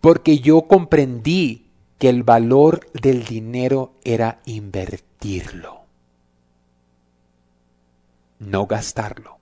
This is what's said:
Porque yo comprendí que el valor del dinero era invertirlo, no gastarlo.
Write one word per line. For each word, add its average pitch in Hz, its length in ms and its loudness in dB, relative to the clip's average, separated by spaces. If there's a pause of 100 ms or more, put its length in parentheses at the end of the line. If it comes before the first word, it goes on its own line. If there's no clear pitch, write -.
Porque 165 400 4
yo 156 220 4
comprendí 147 1080 0 (280)
que 131 100 2
el 123 160 2
valor 127 680 4
del 127 320 -2
dinero 123 680 -6 (100)
era 113 420 -4
invertirlo, 95 1400 -12 (2500)
no 98 260 -4
gastarlo. - 760 -10